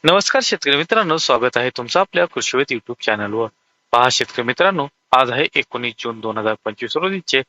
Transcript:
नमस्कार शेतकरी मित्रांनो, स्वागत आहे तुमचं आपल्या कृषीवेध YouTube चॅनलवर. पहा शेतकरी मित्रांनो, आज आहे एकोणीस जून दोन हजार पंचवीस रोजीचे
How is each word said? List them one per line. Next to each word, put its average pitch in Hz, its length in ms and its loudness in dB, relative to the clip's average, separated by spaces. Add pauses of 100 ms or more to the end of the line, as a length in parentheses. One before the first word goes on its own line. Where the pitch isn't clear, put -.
नमस्कार 202 400 4
शेतकरी 143 320 0
मित्रांनो, 170 400 0
स्वागत 123 400 0
आहे 123 200 0
तुमचं 123 240 -2
आपल्या 175 240 0
कृषीवेध 135 480 -2
YouTube 120 320 -8
चॅनलवर. 107 420 -2 (460)
पहा 120 200 6
शेतकरी - 320 -2
मित्रांनो, 160 420 0 (300)
आज 127 140 4
आहे 135 240 0
एकोणीस 120 440 -4
जून 117 220 -6
दोन 110 180 -4
हजार 110 160 0 (100)
पंचवीस 110 320 -6
रोजीचे 175 520 -2